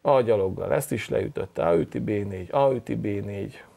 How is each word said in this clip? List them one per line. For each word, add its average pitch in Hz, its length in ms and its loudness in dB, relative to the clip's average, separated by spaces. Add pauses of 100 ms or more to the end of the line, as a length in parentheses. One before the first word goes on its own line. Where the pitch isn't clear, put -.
A 139 200 4
gyaloggal 95 520 0
ezt 143 180 0
is 113 180 -4
leütötte, - 580 -2
A - 80 6
üti - 240 0
B 117 100 -4
négy, 101 420 -4
A 139 200 4
üti 117 240 -4
B 113 80 -4
négy 101 600 -6 (140)